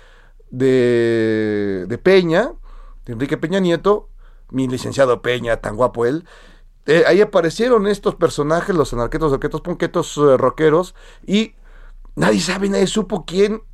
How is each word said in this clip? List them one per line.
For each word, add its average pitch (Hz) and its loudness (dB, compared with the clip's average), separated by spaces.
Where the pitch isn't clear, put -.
de, 113 0
de 117 -8
Peña, 185 2
de 123 -10
Enrique 135 -4
Peña 180 -2
Nieto, 180 0
mi 131 -2
licenciado 123 0
Peña, 120 -2
tan 107 -8
guapo 120 0
él, 151 -2
eh, 156 4
ahí 165 6
aparecieron 208 2
estos 202 -2
personajes, 165 -2
los 143 0
anarquetos, 135 -2
arquetos, 143 -4
punquetos, 170 -4
eh, 143 6
rockeros, 151 0
y 214 -2
nadie 196 2
sabe, 190 -4
nadie 196 0
supo 185 -4
quién, 202 0